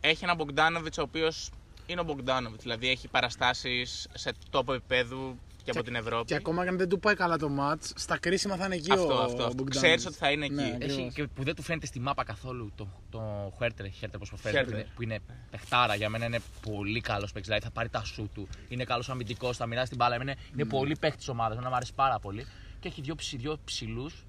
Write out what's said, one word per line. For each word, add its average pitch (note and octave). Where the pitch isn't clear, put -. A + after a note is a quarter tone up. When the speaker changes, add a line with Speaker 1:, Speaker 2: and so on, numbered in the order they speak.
Speaker 1:
Έχει D#3+
ένα F3
Bogdanovic, D#3
ο E3+
οποίος D#3+
είναι F3
ο E3+
Bogdanovic, B2+
δηλαδή, A#2+
έχει B2+
παραστάσεις B2
σε -
τόπο C3+
επίπεδου B2+
και -
από B2
Speaker 2:
Και A#2
Speaker 1:
την A#2+
Ευρώπη. A#2
Speaker 2:
και D3+
ακόμα E3
και F3+
αν F#3
δεν F3+
του F#3+
πάει G#3
καλά E3+
το D3
match, D3
στα -
κρίσιμα F#3+
θα F3+
είναι F#3+
εκεί E3
Speaker 1:
Αυτό, E3+
Speaker 2:
ο, A#2+
Speaker 1:
αυτό, B2
αυτό. B2
Speaker 2:
ο -
Bogdanovic. C#3
Speaker 1:
Ξέρεις D#3+
ότι F3
θα C#3+
είναι D3
Speaker 2:
Ναι, C#3+
Speaker 1:
εκεί. B2
Speaker 2:
ακριβώς. C#3
Speaker 3:
Έχει, B2+
και D3
που -
δεν D#3
του -
φαίνεται D#3+
στη C3
μάπα C3
καθόλου A#2+
το, G#2+
το G#2
Huerter, B2+
Huerter, G#2+
πώς G2
προφέρεται, A2
Speaker 1:
Huerter. A#2+
Speaker 3:
που G#2+
είναι, G#2
που A#2
είναι A2
παιχτάρα A#2
για G#2
μένα, A2+
είναι A#2
πολύ G#2
καλός G2+
παίκτης, G#2
δηλαδή, G#2+
θα A#2
πάρει A2+
τα A2+
σου A2
του, G2+
είναι B2
καλός A#2+
αμυντικός, B2
θα A#2+
μοιράσει A#2+
την B2+
μπάλα, A#2+
είναι, A#2+
είναι D3
Speaker 2:
Ναι. -
Speaker 3:
πολύ C#3
παίκτης -
ομάδας, A#2
εμένα B2
μου B2+
αρέσει B2
πάρα C3
πολύ. G2+
Και -
έχει -
δύο D3
ψι-, -
δύο D3+
ψηλούς A#2+